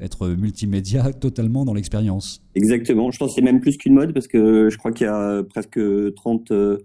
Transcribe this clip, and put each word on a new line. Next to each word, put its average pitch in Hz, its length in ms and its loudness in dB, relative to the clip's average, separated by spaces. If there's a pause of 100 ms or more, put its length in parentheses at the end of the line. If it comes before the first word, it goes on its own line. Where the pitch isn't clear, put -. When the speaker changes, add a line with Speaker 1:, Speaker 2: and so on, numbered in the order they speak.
Speaker 1:
être 92 280 -6
multimédia 101 840 -2
<laughs> 135 80 -14
totalement 127 440 -2
dans 120 100 -2
l'expérience. 104 680 -4 (100)
Speaker 2:
Exactement, 117 560 2
je - 80 -8
pense 139 120 -2
que - 40 -10
c'est 131 100 2
même 127 160 4
plus 139 160 0
qu'une 135 180 4
mode 147 200 4
parce 131 140 -4
que 110 420 4
je 107 80 -4
crois 113 140 -6
qu'il 113 140 -2
y 107 40 -2
a 101 320 -2
presque 104 380 -8 (340)
trente, 113 380 -4
euh, 101 320 2